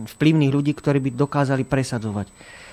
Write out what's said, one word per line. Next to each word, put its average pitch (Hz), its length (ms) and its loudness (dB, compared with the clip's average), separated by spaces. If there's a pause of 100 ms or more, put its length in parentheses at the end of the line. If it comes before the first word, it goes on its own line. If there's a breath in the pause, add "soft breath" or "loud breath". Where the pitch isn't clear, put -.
vplyvných 151 400 4
ľudí, 143 240 0
ktorí 143 260 0
by 135 120 -2
dokázali 135 520 0
presadzovať. 110 640 -2 (460 loud breath)